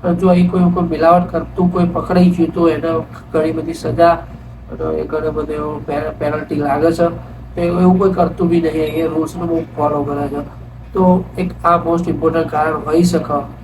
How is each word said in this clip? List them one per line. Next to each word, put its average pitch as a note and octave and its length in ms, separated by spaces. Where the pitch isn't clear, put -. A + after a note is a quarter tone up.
અને F3 80
જો F#3 120
અહીં F3+ 240
કોઈ, F#3 100
કોઈ F3 100
મિલાવટ E3+ 480
કરતું F3 420
કોઈ F3 120
પકડાઈ F3+ 440
ગયું, E3 200
તો E3+ 200
એને D#3+ 340
ઘણી D#3+ 180
બધી D#3+ 220
સજા E3 380
અને - 880
એ D#3 100
ઘણો D#3 240
બધો D3+ 220
એવો D3+ 320
પે-, D3+ 240
પેનલ્ટી D3+ 360
લાગે D3 360
છે. E3+ 160
તો F3 60
એવું F3+ 380
કોઈ G3 140
કરતું F3 360
બી E3+ 120
નહીં, D#3 220
અહીંયા D#3+ 240
રૂલ્સનું D#3+ 400
બહુ E3 140
ફોલો D3 280
કરે C#3+ 240
છે. C#3+ 140
તો F#3 300
એક F3+ 280
આ E3+ 200
most E3+ 240
important D#3+ 400
કારણ D#3 240
હોઈ D3+ 300
શકે E3 300